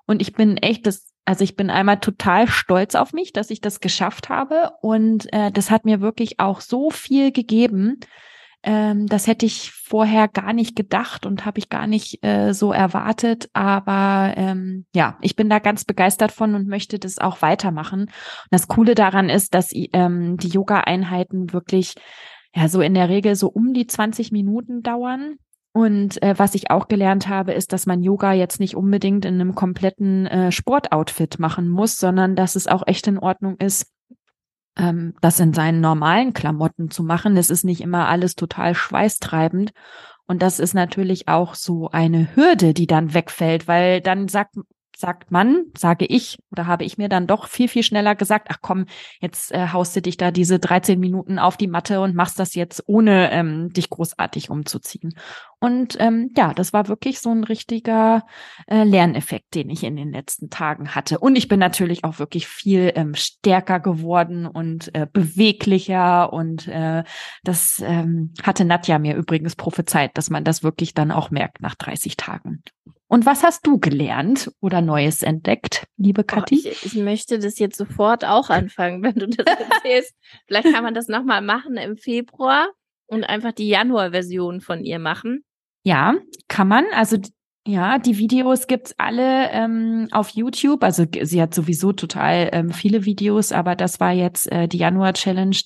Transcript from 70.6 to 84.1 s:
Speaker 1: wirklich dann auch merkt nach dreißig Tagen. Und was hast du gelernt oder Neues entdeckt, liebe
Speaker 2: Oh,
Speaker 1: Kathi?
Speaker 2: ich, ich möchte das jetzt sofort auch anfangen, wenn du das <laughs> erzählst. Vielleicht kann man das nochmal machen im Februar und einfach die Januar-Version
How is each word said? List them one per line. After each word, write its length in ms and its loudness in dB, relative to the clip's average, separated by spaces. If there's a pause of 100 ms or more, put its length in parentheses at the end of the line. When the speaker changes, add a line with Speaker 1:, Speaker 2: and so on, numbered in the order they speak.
Speaker 1:
wirklich 320 -4
dann 180 0
auch 180 -2
merkt 320 -6
nach 140 -10
dreißig 420 -10
Tagen. 460 -12 (480)
Und 140 4
was 180 4
hast 220 2
du 140 4
gelernt 720 0 (100)
oder 200 0
Neues 420 2
entdeckt, 640 -2 (100)
liebe 240 4
Speaker 2:
Oh, 40 0
Speaker 1:
Kathi? 440 0
Speaker 2:
ich, 160 -12
ich 100 -8
möchte 440 -2
das 180 -6
jetzt 180 -2
sofort 480 0
auch 280 2
anfangen, 500 0
wenn 140 0
du 120 -2
das 180 -2
<laughs> 140 2
erzählst. 540 0 (340)
Vielleicht 240 4
kann 120 2
man 100 -4
das 140 -6
nochmal 340 0
machen 340 -4
im 220 -8
Februar 720 -2 (380)
und 160 -4
einfach 280 -4
die 160 -4
Januar-Version 920 0